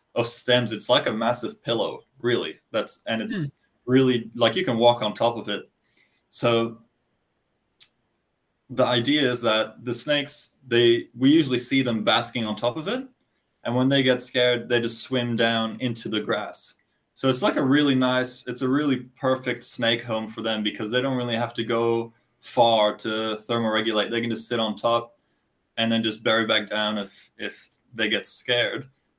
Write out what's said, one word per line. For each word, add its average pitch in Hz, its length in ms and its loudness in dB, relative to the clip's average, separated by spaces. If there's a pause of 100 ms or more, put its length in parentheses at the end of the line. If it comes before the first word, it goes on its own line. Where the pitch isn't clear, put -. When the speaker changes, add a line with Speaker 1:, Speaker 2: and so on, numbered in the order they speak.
(140)
Speaker 1:
of 120 120 0
stems. 120 460 0
It's 104 160 -4
like 139 180 4
a 123 60 0
massive 113 500 -2
pillow, 104 420 -2 (160)
really. 92 380 0 (120)
That's, - 360 -4
and 113 140 -2
it's 208 160 -4
Speaker 2:
Hmm. 170 80 -2 (400)
Speaker 1:
really, 127 500 2
like, 117 220 2
you - 80 0
can 120 140 0
walk 120 240 4
on 107 100 -2
top 117 240 0
of 104 120 -10
it. 104 220 -6 (600)
So 117 480 0 (1900)
the 123 160 2
idea 127 440 2
is 120 120 -2
that 110 420 0
the 123 80 -4
snakes, 143 640 -4 (120)
they, 120 500 4
we 131 140 4
usually 139 280 4
see 135 240 2
them 113 200 0
basking 113 440 0
on 107 100 -4
top 123 220 -2
of 156 100 -8
it. 262 180 -4 (580)
And 120 120 -2
when 131 140 4
they 139 120 4
get 127 200 4
scared, 123 460 0
they 120 120 2
just 117 220 -2
swim 120 340 -2
down 113 440 0
into 120 280 -6
the 110 120 -2
grass. 104 540 -6 (400)
So - 140 -2
it's, 131 140 2
like, 208 140 2
a - 60 0
really 143 320 4
nice, 127 520 0
it's 123 160 -8
a 127 60 0
really 135 320 0 (200)
perfect 131 440 -2
snake 117 380 0
home 110 260 -4
for 110 120 -12
them, 110 220 -2
because 107 280 -4
they 127 120 0
don't 135 160 -2
really 120 180 -2
have 120 180 -4
to 117 100 -4
go 117 500 0 (260)
far 113 560 2
to 110 420 -4 (100)
thermoregulate. 110 600 0
They 117 100 -2
can 117 100 -2
just 110 180 -6
sit 120 100 -2
on 110 160 -2
top 117 420 -2 (600)
and 117 160 0
then 113 100 2
just 110 220 -4
bury 113 200 2
back 107 220 0
down 107 320 -4
if, - 400 -12
if - 300 -10 (260)
they 110 140 -2
get 104 180 -2
scared. 120 600 -2 (300)